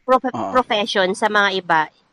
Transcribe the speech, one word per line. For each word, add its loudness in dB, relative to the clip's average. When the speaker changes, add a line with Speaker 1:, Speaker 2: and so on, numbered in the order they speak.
Speaker 1:
prof-, 0
Speaker 2:
Ah. -6
Speaker 1:
profession 0
sa -2
mga 2
iba. 0